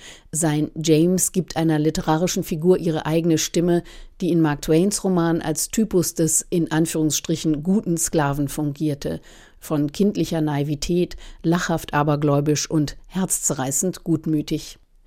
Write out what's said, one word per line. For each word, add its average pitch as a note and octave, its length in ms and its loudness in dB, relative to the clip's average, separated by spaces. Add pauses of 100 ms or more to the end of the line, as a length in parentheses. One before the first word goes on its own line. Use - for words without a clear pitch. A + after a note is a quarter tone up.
(320)
Sein D3+ 420 0
James E3 580 2
gibt - 260 -4
einer D#3+ 200 2
literarischen D#3+ 680 0
Figur E3+ 360 2
ihre D#3+ 260 -2
eigene D#3+ 320 2
Stimme, E3+ 460 2 (360)
die E3+ 120 0
in E3+ 100 4
Mark D3 220 0
Twains F3 400 2
Roman E3+ 400 2
als - 260 -4
Typus G3 460 0
des, D#3+ 340 2
in E3+ 220 0
Anführungsstrichen, D#3 880 0
guten F#3 360 0
Sklaven C#3+ 500 0
fungierte, D3 760 -4 (380)
von D3 320 -2
kindlicher E3+ 500 0
Naivität, D3+ 760 -2 (260)
lachhaft E3 500 0
abergläubisch D3 720 2
und D3+ 300 -2 (120)
herzzerreißend E3+ 920 -2
gutmütig. D#3 760 -2 (280)